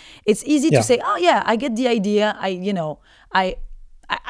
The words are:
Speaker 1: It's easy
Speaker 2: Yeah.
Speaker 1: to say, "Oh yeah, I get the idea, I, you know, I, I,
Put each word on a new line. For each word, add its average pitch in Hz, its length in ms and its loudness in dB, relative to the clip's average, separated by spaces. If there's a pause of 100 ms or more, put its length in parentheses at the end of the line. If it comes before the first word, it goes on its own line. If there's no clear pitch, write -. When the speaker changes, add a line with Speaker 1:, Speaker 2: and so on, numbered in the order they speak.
(260)
Speaker 1:
It's 214 180 2
easy 294 260 2
Speaker 2:
Yeah. 135 100 6
Speaker 1:
to 110 40 2
say, 240 180 2
"Oh - 140 -2
yeah, 339 300 4
I 226 100 2
get 226 200 -4
the 247 120 0
idea, 208 500 0
I, 190 100 -4
you 190 260 -4
know, 156 240 -6 (340)
I, 185 240 0 (540)
I, - 80 -2 (120)